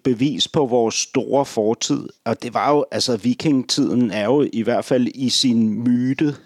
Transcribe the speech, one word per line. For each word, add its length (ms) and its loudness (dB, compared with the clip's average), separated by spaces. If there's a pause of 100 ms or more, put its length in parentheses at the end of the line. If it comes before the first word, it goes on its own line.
bevis 440 0
på 180 0
vores 280 2
store 500 -2
fortid. 640 -2 (160)
Og 180 -4
det 120 -8
var 160 0
jo, 200 2
altså, 260 -2
vikingetiden 920 0
er 140 -2
jo 280 2
i 100 -4
hvert 220 0
fald 300 0
i 160 -2
sin 540 2
myte, 500 0 (120)